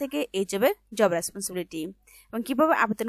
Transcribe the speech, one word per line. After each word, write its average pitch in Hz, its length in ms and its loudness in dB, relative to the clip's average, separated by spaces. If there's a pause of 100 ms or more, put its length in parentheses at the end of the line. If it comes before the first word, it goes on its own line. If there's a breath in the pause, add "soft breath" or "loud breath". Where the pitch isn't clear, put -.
থেকে 285 180 -4 (200)
এই 196 120 0
জবের 254 240 2 (240)
জব 208 200 6
রেসপন্সিবিলিটি 180 640 -6 (480 soft breath)
এবং 226 160 -6
কীভাবে 294 280 4 (100)
আবেদন 220 240 -2